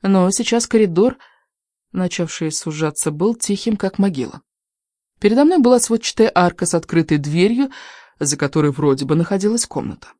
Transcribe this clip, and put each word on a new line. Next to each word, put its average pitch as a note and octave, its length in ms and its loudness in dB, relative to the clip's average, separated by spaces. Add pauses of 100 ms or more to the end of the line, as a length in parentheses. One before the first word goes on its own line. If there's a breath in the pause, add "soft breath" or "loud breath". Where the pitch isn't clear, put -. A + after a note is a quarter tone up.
но F#3+ 280 2
сейчас A#3 380 -2
коридор, G#3+ 500 2 (720 soft breath)
начавший F3 600 -4
сужаться, D#3 580 -6
был F3+ 240 -2
тихим, G#3+ 420 -4
как G3 220 -6
могила. D3 440 -4 (760)
Передо A3+ 260 4
мной E4+ 140 4
была B3 220 6
сводчатая A3+ 520 0
арка F3 340 0
с - 80 -4
открытой E3 440 0
дверью, G3 540 0 (480 loud breath)
за D3 160 -2
которой D3 340 0
вроде C#3 360 0
бы D3+ 100 0
находилась G3 500 0
комната. - 540 -10